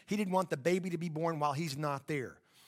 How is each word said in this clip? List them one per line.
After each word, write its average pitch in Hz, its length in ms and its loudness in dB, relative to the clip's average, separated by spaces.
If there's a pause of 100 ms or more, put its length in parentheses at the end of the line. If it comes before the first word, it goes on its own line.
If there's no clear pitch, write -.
He 202 80 0
didn't 202 180 0
want 185 160 2
the 160 80 0
baby 180 320 2
to 170 80 -4
be 170 120 -2
born 160 280 0
while 147 160 2
he's 139 240 -4
not 143 300 -2
there. 127 300 -4 (300)